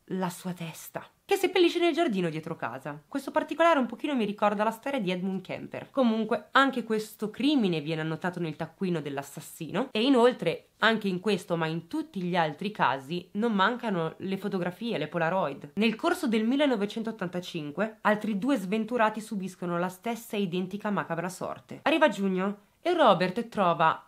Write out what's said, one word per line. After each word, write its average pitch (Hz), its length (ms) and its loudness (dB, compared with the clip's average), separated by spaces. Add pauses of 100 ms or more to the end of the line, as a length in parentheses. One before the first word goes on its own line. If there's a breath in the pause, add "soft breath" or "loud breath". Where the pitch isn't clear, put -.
la 185 240 -4
sua 180 240 -8
testa, - 540 -12 (220)
che 392 60 2
seppellisce 359 420 4
nel 339 160 4
giardino 226 340 2
dietro 160 280 -6
casa. 135 520 -8
Questo 277 220 -6
particolare 320 480 2
un 254 80 2
pochino 294 300 -4
mi 226 100 2
ricorda 208 380 0
la 220 80 0
storia 277 280 -4
di 185 120 0
Edmund 185 300 -2
Kemper. - 500 -10
Comunque, 226 640 2
anche 262 300 4
questo 214 460 -4
crimine 220 520 2
viene 156 200 -4
annotato 160 380 -4
nel 160 160 -4
taccuino 170 440 -4
dell'assassino 147 920 -6
e 214 100 -2
inoltre 240 680 2 (100)
anche 220 280 2
in 180 120 0
questo, 180 360 -2
ma 165 120 0
in 160 200 -4
tutti 302 360 -6
gli 175 120 -2
altri 165 360 0
casi, 143 640 -2
non 220 200 0
mancano 196 640 2
le 190 200 -4
fotografie, 190 600 -4
le 151 100 -2
Polaroid. 160 680 -2
Nel 226 200 2
corso 339 320 0
del 220 180 2
millenovecentottantacinque 208 1600 -2
altri 214 380 2
due 262 180 0
sventurati 214 640 0
subiscono 185 560 -6
la 180 120 0
stessa 233 460 -8
identica 190 540 -2
macabra 165 400 -2
sorte. - 540 -10
Arriva 302 260 6
giugno 196 560 -2 (160 soft breath)
e 339 120 2
Robert 226 560 4
trova 170 580 2